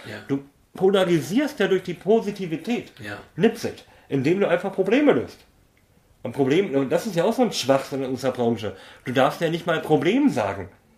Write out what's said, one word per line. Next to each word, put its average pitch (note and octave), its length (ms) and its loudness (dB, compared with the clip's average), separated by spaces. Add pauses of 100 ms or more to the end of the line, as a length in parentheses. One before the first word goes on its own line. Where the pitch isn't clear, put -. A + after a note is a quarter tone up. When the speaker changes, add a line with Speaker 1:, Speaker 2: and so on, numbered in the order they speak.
Speaker 1:
Ja. A2+ 80 -12 (140)
Speaker 2:
Du C#3 140 -2 (440)
polarisierst F#3 720 2
ja F#3+ 80 2
durch F#3 160 0
die F3 100 -8
Positivität, G3 1040 -2
Speaker 1:
Ja. G#2 200 -12 (180)
Speaker 2:
Nipsit, G3 480 -2 (240)
indem D3 320 0
du F3+ 80 2
einfach F3 240 0
Probleme A#3+ 400 4
löst. A2+ 260 -2 (840)
Und A#2+ 100 -8
Problem, C#3+ 440 2
und C3+ 140 0
das F3 160 0
ist F#3+ 100 -6
ja E3 80 2
auch A3 80 2
so B3+ 100 0
ein A3+ 100 2
Schwachsinn C3+ 520 0
in B2+ 60 -6
unserer C3 220 -2
Branche. A2+ 440 -2 (280)
Du C3 80 -8
darfst C3+ 280 2
ja E3 100 0
nicht E3 160 -6
mal D#3+ 140 0
Problem F#3+ 480 2
sagen, G2 400 -2 (300)